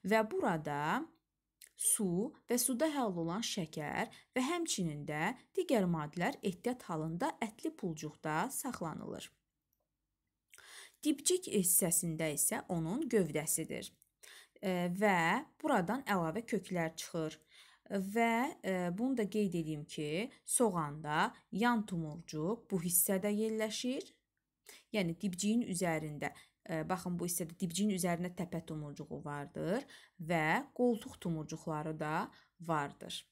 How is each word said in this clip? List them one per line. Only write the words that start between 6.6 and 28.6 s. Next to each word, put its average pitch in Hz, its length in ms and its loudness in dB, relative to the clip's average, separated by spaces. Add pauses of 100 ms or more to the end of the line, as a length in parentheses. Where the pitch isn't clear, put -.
halında 170 540 -2
ətli - 340 -4
pulcuqda 160 760 -2
saxlanılır. - 840 -8 (1600)
Dibcik - 500 2
hissəsində 165 800 2
isə 175 400 0
onun 175 400 0
gövdəsidir. 160 880 0 (640)
E, 180 340 0
və 190 540 4 (100)
buradan 240 480 2
əlavə 180 400 0
köklər 175 540 -2
çıxır. 160 420 -4 (480)
Və, 226 720 2
e, - 140 -2 (180)
bunu 240 260 0
da 226 80 2
qeyd 202 300 2
edeyim 156 300 -2
ki, 156 440 -4 (140)
soğanda 160 880 2 (220)
yan 220 340 2
tumurcuq 165 840 -4
bu 185 140 0
hissədə 185 480 2
yerləşir. 220 800 -2 (800)
Yəni 175 260 0
dibciyin 208 460 2
üzərində, 156 720 -2 (320)
e, 160 160 -2
baxın 175 340 -2
bu 175 140 -2
hissədə 170 260 -4
dibciyin 190 380 0
üzərində 175 400 0
təpə 165 320 -4